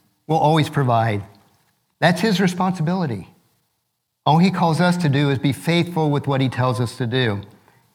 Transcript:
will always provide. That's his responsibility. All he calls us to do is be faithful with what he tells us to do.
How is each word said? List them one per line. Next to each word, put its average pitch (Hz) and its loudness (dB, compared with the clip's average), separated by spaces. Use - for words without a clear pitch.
will 156 0
always 147 2
provide. 113 0
That's 175 2
his 214 0
responsibility. 175 -2
All 151 4
he 190 4
calls 170 0
us 175 2
to 165 0
do 139 2
is 131 0
be 143 0
faithful 165 -2
with 143 -2
what 135 0
he 131 0
tells 123 -2
us 120 -4
to 131 -4
do. 113 -2